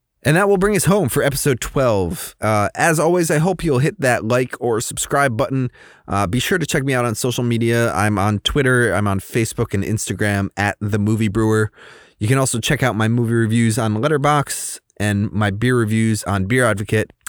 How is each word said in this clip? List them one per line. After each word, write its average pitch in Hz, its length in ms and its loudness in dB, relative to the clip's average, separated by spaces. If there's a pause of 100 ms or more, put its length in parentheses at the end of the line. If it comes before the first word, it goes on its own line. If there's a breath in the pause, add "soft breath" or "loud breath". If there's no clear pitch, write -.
(240)
And 156 120 2
that 202 140 2
will 202 80 4
bring 202 180 2
us - 100 0
home 185 220 2
for 139 140 0
episode 135 400 0
twelve. 101 800 -2
Uh, 104 320 0
as 160 260 2
always, 170 300 2
I 156 80 0
hope 175 260 0
you'll 139 160 2
hit 151 220 0
that 117 240 0
like 123 340 0
or 120 220 -2
subscribe 127 560 -2
button. 131 320 -2 (380 loud breath)
Uh, 101 180 0
be 95 140 -2
sure - 180 0
to 165 80 -4
check 143 180 -2
me 135 120 -2
out 123 100 0
on 117 80 -2
social 123 300 -2
media. 117 500 0
I'm 104 240 0
on 101 220 0
Twitter. 127 520 2
I'm 104 160 0
on 98 120 0
Facebook - 560 -4
and 98 80 -2
Instagram 101 760 -2
at 101 220 -2
The 104 200 -2
Movie 107 280 0
Brewer. 110 440 0 (460 loud breath)
You 107 100 -4
can 135 120 2
also 131 200 0
check 139 220 -2
out 120 140 0
my 110 120 2
movie 117 260 0
reviews 113 440 2
on 110 180 0
Letterboxd 143 840 0 (180)
and 104 340 0
my 104 180 0
beer 120 260 0
reviews 110 500 0
on 95 200 -2
Beer 123 200 2
Advocate. 107 460 -2 (180)